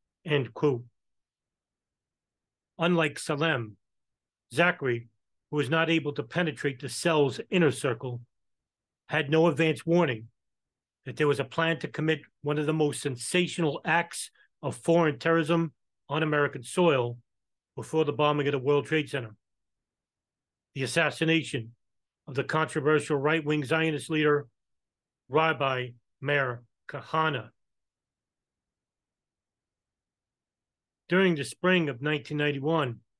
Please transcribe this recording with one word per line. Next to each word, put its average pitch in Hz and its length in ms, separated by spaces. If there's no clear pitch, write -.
end 143 300
quote. 123 300
Unlike 165 400
Salem, 143 580
Zachary, 131 560
who 147 80
was 127 100
not 160 220
able 147 240
to 147 80
penetrate 143 580
the 139 80
cell's 147 500
inner 165 200
circle, 123 520
had 147 220
no 160 160
advance 156 400
warning 147 420
that 123 120
there 151 120
was 143 120
a 131 40
plan 160 340
to 147 100
commit 156 320
one 147 160
of 147 80
the 156 60
most 147 160
sensational 151 840
acts 170 460
of 127 140
foreign 165 420
terrorism 165 540
on 151 140
American 143 400
soil 127 560
before 156 300
the 143 80
bombing 147 360
of 143 40
the 139 60
World 143 260
Trade 156 240
Center. 113 260
The 135 80
assassination 151 920
of 127 80
the 135 100
controversial 151 720
right-wing 151 480
Zionist 160 460
leader, 151 380
Rabbi 135 600
Meir 135 420
Kahane. 151 600
During 180 280
the 139 80
spring 175 440
of 123 140
nineteen 151 340
ninety-one, 143 640